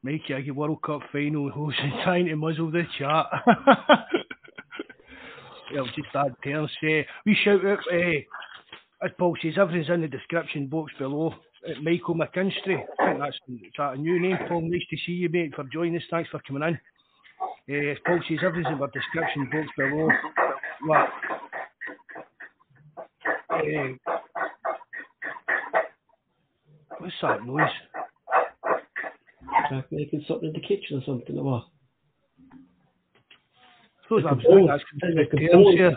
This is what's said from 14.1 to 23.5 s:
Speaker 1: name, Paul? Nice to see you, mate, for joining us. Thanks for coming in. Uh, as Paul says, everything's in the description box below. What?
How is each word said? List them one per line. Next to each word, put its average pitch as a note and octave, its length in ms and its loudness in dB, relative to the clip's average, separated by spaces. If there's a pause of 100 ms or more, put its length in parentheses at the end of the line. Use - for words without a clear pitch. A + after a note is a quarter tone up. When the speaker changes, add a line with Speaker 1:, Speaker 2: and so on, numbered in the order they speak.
Speaker 1:
name, F3+ 200 2 (100)
Paul? E3+ 140 -2
Nice E3 260 -2
to E3 160 -6
see F3 80 -6
you, F3 160 -2
mate, D#3+ 260 -2
for - 160 -10
joining E3+ 260 -2
us. E3 140 -6
Thanks E3 200 -4
for D3 160 -10
coming C#3 160 -6
in. E3 160 0 (920)
Uh, C#3+ 220 -2
as C#3 160 -6
Paul F3 200 2
says, D#3+ 160 -2
everything's E3+ 300 -2
in C#3+ 60 -4
the C#3 80 -2
description - 680 -4
box D#3 140 -2 (100)
below. D3+ 320 0 (800)
What? D#3 220 4 (2500)